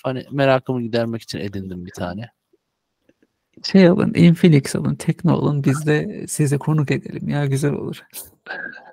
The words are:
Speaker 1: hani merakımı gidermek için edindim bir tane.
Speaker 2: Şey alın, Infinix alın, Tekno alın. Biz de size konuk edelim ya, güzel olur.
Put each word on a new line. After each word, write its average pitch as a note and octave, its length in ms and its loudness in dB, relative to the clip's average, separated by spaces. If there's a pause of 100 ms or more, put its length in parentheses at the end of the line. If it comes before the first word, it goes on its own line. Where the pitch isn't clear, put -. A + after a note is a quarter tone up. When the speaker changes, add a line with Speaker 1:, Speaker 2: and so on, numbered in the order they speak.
Speaker 1:
hani C3 280 -8
merakımı C3 500 0
gidermek A#2 400 -4
için - 180 -12
edindim F#2+ 460 -8
bir F2+ 60 -16
tane. F#2+ 380 -8 (1300)
Speaker 2:
Şey F#3+ 240 6
alın, - 260 2
Infinix E3 640 6
alın, C#3+ 200 -4
Tekno D#3+ 380 -2
alın. C#3+ 300 0
Biz C#3+ 220 0
de D3+ 420 -2
size C#3+ 300 0
konuk D3 340 -2
edelim C#3 380 -6
ya, C#3+ 160 -2
güzel C#3 260 -2
olur. - 320 -8 (880)